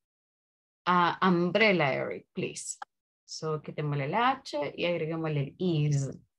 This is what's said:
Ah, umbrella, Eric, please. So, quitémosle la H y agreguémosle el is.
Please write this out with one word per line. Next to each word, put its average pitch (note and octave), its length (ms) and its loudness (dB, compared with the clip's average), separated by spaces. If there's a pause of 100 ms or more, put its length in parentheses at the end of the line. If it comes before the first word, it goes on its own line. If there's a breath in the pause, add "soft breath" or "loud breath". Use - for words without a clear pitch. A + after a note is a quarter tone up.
(840)
Ah, F3 360 4
umbrella, F3 720 4
Eric, B2+ 400 -6
please. - 440 -8 (480)
So, D#3 360 -6
quitémosle D3 480 -4
la A#3+ 280 2
H - 400 -6
y E3+ 80 -2
agreguémosle D#3+ 560 -2
el - 180 -6
is. D3 580 0 (220)